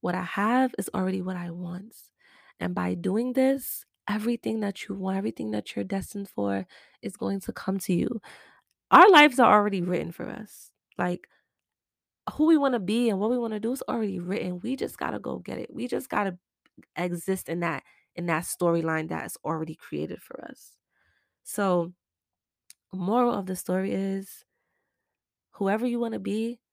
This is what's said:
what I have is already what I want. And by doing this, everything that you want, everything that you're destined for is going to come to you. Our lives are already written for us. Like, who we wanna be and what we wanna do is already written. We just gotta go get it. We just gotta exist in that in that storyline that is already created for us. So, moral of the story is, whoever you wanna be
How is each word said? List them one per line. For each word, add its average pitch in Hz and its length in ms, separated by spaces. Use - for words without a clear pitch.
what 175 140
I 185 80
have 233 560
is - 160
already 185 280
what 185 140
I 175 140
want. 175 440
And 180 140
by 180 200
doing 190 400
this, 269 500
everything 220 520
that 202 280
you 196 60
want, 190 240
everything 220 340
that 214 240
you're 202 80
destined 196 440
for 196 380
is 196 140
going 196 240
to - 120
come - 280
to - 140
you. 190 260
Our 349 200
lives 294 300
are 233 120
already 202 300
written 175 300
for - 160
us. - 440
Like, 180 300
who 311 120
we 320 100
wanna 269 240
be 220 300
and 190 100
what 214 100
we 247 80
wanna 220 220
do 226 120
is 269 160
already 208 300
written. 180 420
We 233 160
just - 220
gotta - 200
go - 200
get - 200
it. - 140
We 240 160
just 262 200
gotta 196 300
exist 180 520
in 170 120
that 165 220
in 175 120
that 170 180
storyline 160 640
that 160 180
is - 180
already 160 300
created 156 480
for - 220
us. - 320
So, 180 500
moral 214 400
of 190 140
the 185 100
story 190 360
is, 196 520
whoever 208 340
you 240 120
wanna 226 200
be 214 420